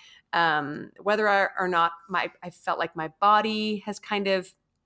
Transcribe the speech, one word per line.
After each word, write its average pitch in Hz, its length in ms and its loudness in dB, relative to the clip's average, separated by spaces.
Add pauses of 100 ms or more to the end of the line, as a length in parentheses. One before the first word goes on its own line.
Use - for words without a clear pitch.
(320)
Um, 151 580 0 (100)
whether 214 280 0
or, 196 300 2
or 185 100 0
not 175 240 2 (160)
my, 180 220 -2 (120)
I 180 80 -12
felt - 280 -6
like 165 180 -6
my 160 120 -6 (120)
body 214 680 2
has 202 140 -8
kind 202 260 -4
of 190 260 0 (340)